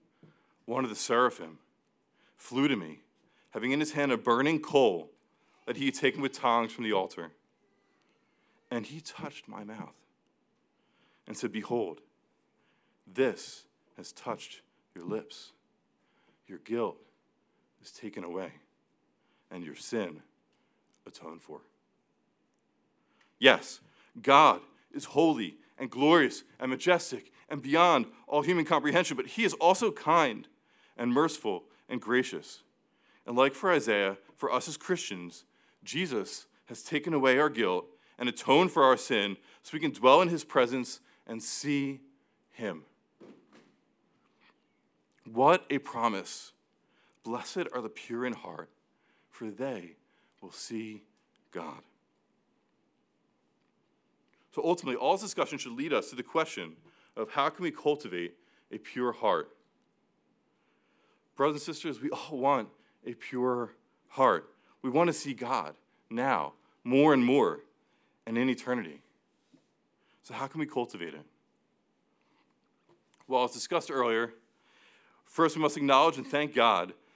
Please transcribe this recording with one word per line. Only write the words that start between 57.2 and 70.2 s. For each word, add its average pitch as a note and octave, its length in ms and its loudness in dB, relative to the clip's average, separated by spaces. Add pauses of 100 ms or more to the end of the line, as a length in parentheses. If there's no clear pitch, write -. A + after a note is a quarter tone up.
how D3 180 0
can D3+ 140 -8
we E3 80 -4
cultivate G2 680 -4 (320)
a A2 80 -12
pure B2 360 -6
heart? F2+ 420 0 (1800)
Brothers D3 200 2
and D3+ 200 -10
sisters, C#3+ 240 -10
we C3+ 120 -6
all - 260 -10
want B2+ 320 0 (340)
a A#2 120 -12
pure B2 600 -4 (340)
heart. A2+ 440 2 (300)
We C3 80 -4
want E3 160 4
to E3 60 2
see C#3+ 200 -6
God A#2 420 -4 (340)
now, A2+ 440 0 (300)
more C#3 300 6
and B2+ 120 6
more, A#2+ 380 4 (600)
and A2+ 120 -6
in B2+ 120 2
eternity. A#2 520 -6 (1200)